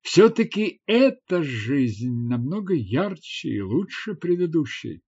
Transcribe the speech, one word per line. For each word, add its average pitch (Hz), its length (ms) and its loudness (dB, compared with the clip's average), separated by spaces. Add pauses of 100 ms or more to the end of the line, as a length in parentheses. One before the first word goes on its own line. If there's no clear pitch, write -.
Все-таки 214 840 4
эта 233 560 2
жизнь 120 840 -2
намного 160 440 -2
ярче 147 800 -4
и 104 100 -4
лучше 170 540 -4
предыдущей. 160 880 -2 (100)